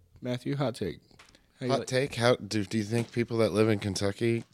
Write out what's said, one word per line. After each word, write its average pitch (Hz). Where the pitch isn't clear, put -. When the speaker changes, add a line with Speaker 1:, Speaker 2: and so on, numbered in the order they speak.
Speaker 1:
Matthew, 123
hot 131
take. 85
How 131
you 127
Speaker 2:
Hot 135
Speaker 1:
like -
Speaker 2:
take? 131
How 120
do, 101
do 110
you 107
think 117
people 117
that 107
live 110
in 107
Kentucky 107